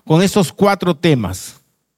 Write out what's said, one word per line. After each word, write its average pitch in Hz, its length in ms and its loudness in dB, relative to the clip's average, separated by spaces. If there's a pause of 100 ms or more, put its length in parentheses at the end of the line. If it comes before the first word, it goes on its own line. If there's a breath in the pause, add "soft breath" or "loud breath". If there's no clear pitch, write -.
con 160 160 2
estos 196 320 0
cuatro 190 420 0
temas. 120 600 -2 (420)